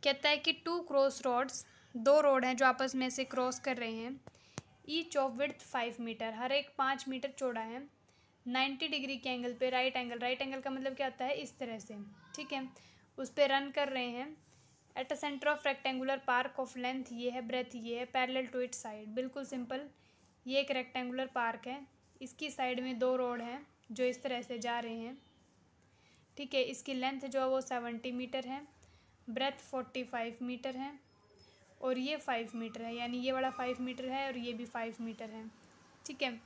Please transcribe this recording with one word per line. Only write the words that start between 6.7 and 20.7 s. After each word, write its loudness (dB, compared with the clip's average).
पाँच 2
मीटर -2
चौड़ा -2
है, -6
नाइंटी 2
डिग्री -2
के -4
एंगल -2
पे 2
राइट 2
एंगल, -4
राइट 0
एंगल -4
का -4
मतलब -2
क्या 0
होता -4
है? 0
इस -8
तरह -6
से, -14
ठीक -6
है, -2
उस -4
पे 6
रन 4
कर 2
रहे 0
हैं -6
at -2
a 0
center -2
of 2
rectangular 2
park 2
of -2
length, -4
ये -2
है, -4
breadth -2
ये -4
है, -6
parallel 2
to -2
its -6
side, -10
बिल्कुल -2
सिंपल। -4
ये 4
एक 2